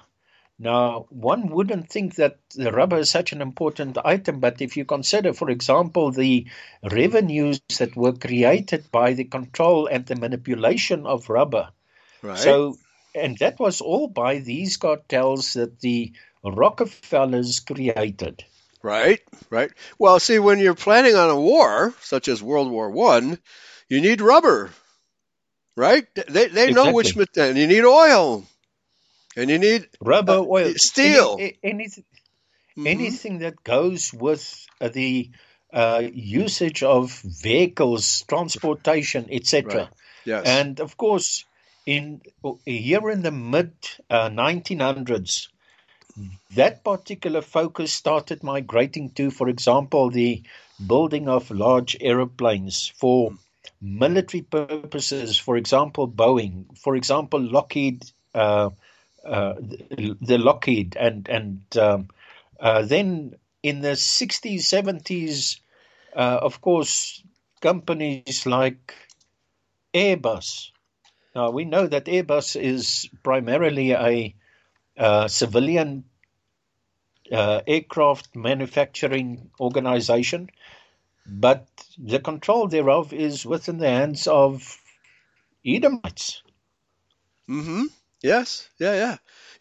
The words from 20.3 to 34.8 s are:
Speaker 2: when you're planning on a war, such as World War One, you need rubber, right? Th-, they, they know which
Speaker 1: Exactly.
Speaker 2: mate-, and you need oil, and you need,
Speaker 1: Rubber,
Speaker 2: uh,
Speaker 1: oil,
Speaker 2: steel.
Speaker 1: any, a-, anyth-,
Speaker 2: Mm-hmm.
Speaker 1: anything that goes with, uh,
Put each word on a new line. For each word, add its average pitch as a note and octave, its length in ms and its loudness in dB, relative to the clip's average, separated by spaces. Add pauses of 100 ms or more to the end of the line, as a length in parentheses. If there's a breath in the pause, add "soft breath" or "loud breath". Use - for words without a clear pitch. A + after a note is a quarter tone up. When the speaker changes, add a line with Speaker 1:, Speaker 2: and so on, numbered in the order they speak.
Speaker 2:
when G3+ 220 6
you're F#3+ 160 4
planning A#3 400 6
on E3+ 160 6
a C#3+ 80 2
war, F3 520 4 (100)
such - 260 -4
as A2 160 -2
World C3+ 260 0
War A2 220 -6
One, C#3+ 480 4 (500 soft breath)
you C3 100 2
need G#3 220 2
rubber, G#3 480 6 (1080)
right? A3 300 4 (100)
Th-, G3 120 -8
they, F#3+ 200 4
they A3 240 4
know B3+ 220 6
which A#3 220 2
Speaker 1:
Exactly. F3+ 280 0
Speaker 2:
mate-, C3+ 60 4
and C3 80 0
you D3+ 100 4
need G#3+ 180 6
oil, B3 600 6 (920)
and B2+ 120 -2
you D#3 100 4
need, G#3 280 2 (140)
Speaker 1:
Rubber, F3+ 320 4
Speaker 2:
uh, F#3+ 80 2
Speaker 1:
oil, F3+ 340 2
Speaker 2:
steel. C4+ 640 4
Speaker 1:
any, G3 240 -8
a-, G3+ 100 -6
anyth-, G#3 300 -14 (760)
Speaker 2:
Mm-hmm. D3 100 -6
Speaker 1:
anything G#3+ 520 -4
that E3 260 -10
goes E3 480 -2
with, C#3+ 520 -6 (140)
uh, B2 80 -4